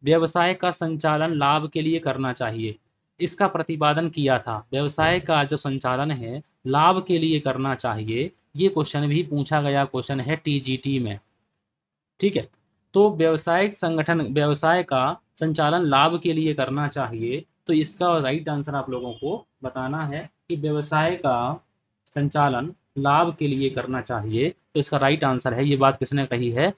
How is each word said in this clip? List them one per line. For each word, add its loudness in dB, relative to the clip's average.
व्यवसाय 2
का -2
संचालन 0
लाभ 2
के -4
लिए 0
करना -2
चाहिए, -6
इसका 0
प्रतिपादन 0
किया 2
था। -6
व्यवसाय 0
का 2
जो -2
संचालन -2
है -8
लाभ 4
के 2
लिए 2
करना -2
चाहिए, -4
ये 4
question 0
भी 2
पूछा -2
गया 2
question -4
है -2
टीजीटी -2
में, -4
ठीक 2
है। -4
तो 6
व्यवसायिक 2
संगठन, 0
व्यवसाय 2
का 0
संचालन 0
लाभ 4
के 0
लिए 0
करना -2
चाहिए, -4
तो 0
इसका 2
right -2
answer -4
आप -4
लोगों -6
को -6
बताना -6
है -8
कि -2
व्यवसाय 0
का 0
संचालन 0
लाभ 4
के -2
लिए 0
करना -4
चाहिए। -2
तो -4
इसका -2
right 2
answer 0
है, 0
ये 4
बात 4
किसने -2
कही -2
है? 2